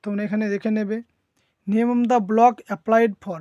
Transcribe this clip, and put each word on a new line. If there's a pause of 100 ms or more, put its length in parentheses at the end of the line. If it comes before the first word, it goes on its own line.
তোমরা
এখানে
দেখে
নেবে। (680)
Name
of
the (100)
block (200)
applied (120)
for